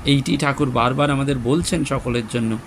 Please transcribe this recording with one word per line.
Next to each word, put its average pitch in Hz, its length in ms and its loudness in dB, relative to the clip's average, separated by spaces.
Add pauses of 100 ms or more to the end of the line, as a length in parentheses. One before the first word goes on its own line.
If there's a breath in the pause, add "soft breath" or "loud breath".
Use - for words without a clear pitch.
এইটি 143 320 2
ঠাকুর 139 340 0
বারবার 127 400 2
আমাদের 139 280 0
বলছেন 151 460 0
সকলের 123 380 -2 (100)
জন্য 113 340 0